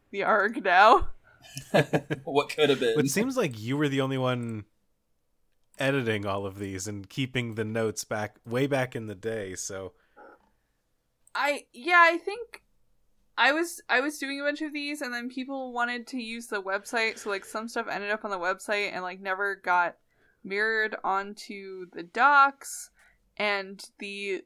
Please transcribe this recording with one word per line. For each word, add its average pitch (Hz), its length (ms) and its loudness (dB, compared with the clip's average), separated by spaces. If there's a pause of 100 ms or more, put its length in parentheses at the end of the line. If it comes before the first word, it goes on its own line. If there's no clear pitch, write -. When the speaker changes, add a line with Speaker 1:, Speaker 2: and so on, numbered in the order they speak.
(100)
Speaker 1:
the 196 140 -4
arg 208 400 2
now." 202 460 8 (640)
<laughs> 147 520 0
Speaker 2:
What 139 240 0
could 151 220 4
have 131 100 2
been. 120 180 2
Speaker 3:
It 139 120 4
seems 254 260 0
like 135 240 -2
you 123 160 -2
were 147 120 2
the 135 120 0
only 135 180 0
one 120 460 -2 (1120)
editing 120 480 0
all 98 200 -2
of 95 120 -10
these 98 300 -6
and 101 200 -10
keeping 123 460 -4
the 110 100 -2
notes 110 380 -2
back, 104 420 -6
way 123 220 0
back 131 300 -2
in 113 100 -8
the 104 80 -10
day, 101 400 -6
so. 95 380 -10 (1400)
Speaker 1:
I, 285 380 -2
yeah, 339 320 4
I 330 140 6
think 440 440 -10 (760)
I 247 140 6
was, 330 380 -2
I 247 100 4
was 294 180 -2
doing 277 220 -6
a 285 40 -4
bunch 294 180 -2
of 294 100 -6
these, 294 300 -6
and 247 100 -6
then 240 160 -6
people 262 460 -8
wanted 240 320 -2
to 269 100 -10
use 233 300 -8
the 202 160 -4
website, 208 560 -2
so, - 100 -8
like, 196 160 -2
some 220 240 -8
stuff 226 180 -4
ended 202 240 -4
up - 140 -2
on 208 60 -6
the 190 80 -4
website 190 560 -2
and, 185 80 -6
like, 185 180 -8
never 196 340 -2
got 180 420 2 (460)
mirrored 214 600 0
onto 190 880 -6
the 165 100 -10
docs, 277 840 4 (480)
and 202 480 -4 (140)
the, 202 480 -6